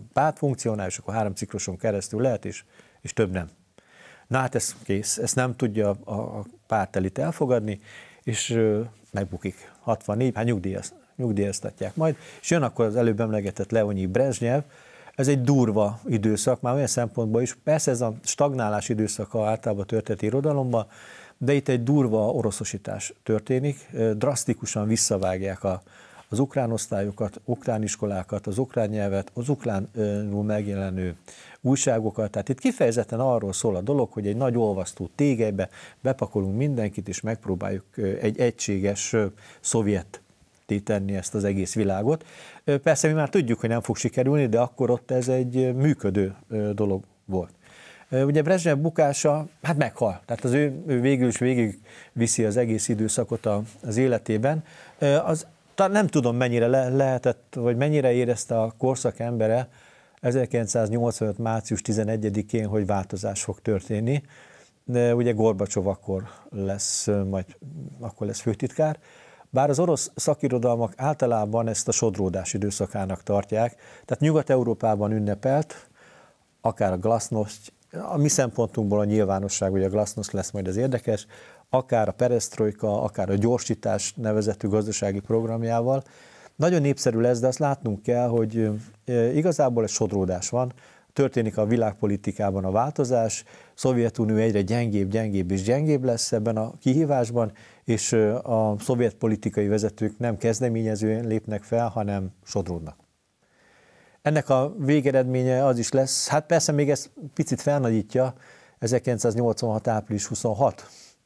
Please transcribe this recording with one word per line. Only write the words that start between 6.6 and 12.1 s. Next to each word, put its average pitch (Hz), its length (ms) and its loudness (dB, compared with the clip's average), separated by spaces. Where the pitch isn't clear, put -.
pártelit 95 520 -2
elfogadni, 123 600 0
és, - 280 -4
ö, 110 300 4
megbukik. 92 720 -8
Hatvannégy, 113 540 -2
hát 110 100 -2
nyugdíjaz-, 98 500 -4
nyugdíjaztatják 101 800 -4
majd. 160 200 0